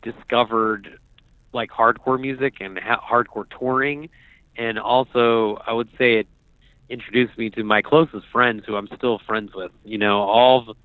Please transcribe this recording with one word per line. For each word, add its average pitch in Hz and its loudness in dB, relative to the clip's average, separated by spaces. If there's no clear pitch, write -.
discovered, 110 -2
like, 117 -8
hardcore 120 2
music 135 -6
and 95 -12
ha-, 117 -4
hardcore 113 -2
touring. 139 -4
And 113 -4
also, 117 2
I 113 -4
would 117 -4
say 120 4
it 101 -6
introduced 120 -2
me 113 -4
to 110 -6
my 107 2
closest 147 2
friends 120 0
who 107 -4
I'm 101 -6
still 120 -2
friends 107 -6
with. 92 -12
You 107 -10
know, 104 0
all 120 6
the 110 -16